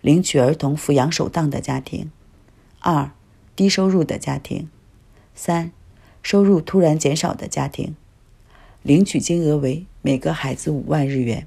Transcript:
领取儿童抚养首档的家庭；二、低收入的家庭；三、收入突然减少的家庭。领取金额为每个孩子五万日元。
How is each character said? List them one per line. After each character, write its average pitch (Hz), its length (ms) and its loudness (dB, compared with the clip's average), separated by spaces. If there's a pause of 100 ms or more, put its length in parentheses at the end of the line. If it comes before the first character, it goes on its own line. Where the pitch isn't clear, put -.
领 151 200 4
取 185 180 0
儿 131 160 4
童 147 220 -2
抚 - 160 -2
养 143 200 2
首 - 160 -4
档 160 200 -2
的 139 120 -4
家 135 180 -6
庭； - 320 -10 (680)
二、 147 320 -2 (420)
低 196 140 2
收 190 200 2
入 190 140 2
的 - 160 -4
家 139 200 -6
庭； - 300 -10 (680)
三、 170 360 -4 (520)
收 202 200 2
入 196 180 6
突 190 200 0
然 156 180 4
减 143 160 0
少 - 180 -2
的 - 140 -10
家 139 220 -4
庭。 - 260 -8 (880)
领 156 220 6
取 165 160 -2
金 170 220 0
额 151 140 2
为 143 300 -2 (160)
每 139 160 0
个 160 140 -2
孩 - 220 -4
子 - 160 -6
五 143 180 -4
万 147 180 0
日 139 120 -2
元。 117 280 -2